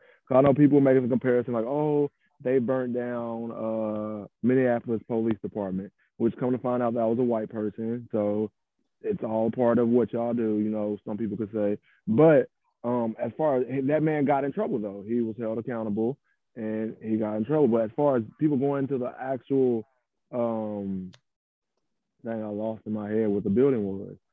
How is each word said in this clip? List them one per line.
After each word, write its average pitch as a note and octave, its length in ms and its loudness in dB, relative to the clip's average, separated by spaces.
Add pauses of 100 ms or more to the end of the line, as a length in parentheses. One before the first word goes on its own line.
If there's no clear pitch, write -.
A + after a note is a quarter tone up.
(280)
'Cause B2+ 100 4
I C3 40 10
know C#3 120 6
people C#3+ 280 6
making C3 220 6
the A#2 60 -2
comparison B2 440 0
like, A2+ 120 -2
"Oh, D3 440 0 (320)
they C3 180 2
burnt B2+ 340 -2
down, A#2 580 -6
uh, G#2+ 760 -6 (160)
Minneapolis A#2+ 600 0
Police A2+ 380 -2
Department," F#2+ 500 -6 (260)
which A2+ 200 0
come B2+ 140 -2
to B2+ 80 0
find B2 240 -2
out A#2 120 0
that A#2 100 0
was A#2 140 0
a B2+ 40 2
white A2+ 260 0
person. A2+ 640 -6
So G#2 400 0 (500)
it's G#2+ 220 -4
all A2+ 280 0
part A#2 280 4
of A#2 100 4
what A#2+ 240 2
y'all A#2+ 200 -2
do, A2 260 0
you G#2+ 100 0
know, G#2 360 -4
some G#2+ 120 -6
people G#2 200 -4
could G#2+ 140 -6
say. G#2 260 0 (300)
But, C#3+ 420 6 (340)
um, A#2+ 360 -2
as A#2+ 140 -4
far D3+ 240 0
as, B2+ 300 -2
that D3+ 160 2
man D3+ 220 2
got C#3 200 2
in C#3 80 -4
trouble G3 260 -2
though, G2+ 220 -8
he A#2 200 -2
was A2 160 -4
held A2+ 200 -4
accountable A2+ 600 -4 (380)
and A2 460 -6
he A2 160 -2
got G#2+ 200 -2
in A2 80 -2
trouble. D3 220 4
But A2+ 160 2
as A2 100 -4
far C#3+ 240 2
as A2+ 60 0 (160)
people D3 180 0
going C#3 300 0
to C3+ 100 -4
the A#2+ 220 -6
actual, B2+ 640 0 (460)
um, G#2 800 -4 (1120)
dang, A2+ 200 -6
I G#2+ 40 -8
lost G#2+ 380 -6
in G#2+ 80 -6
my G#2 160 -6
head A2 200 2
what G2+ 140 0
the G#2 60 -2
building A#2 360 4
was. G2 300 -8 (180)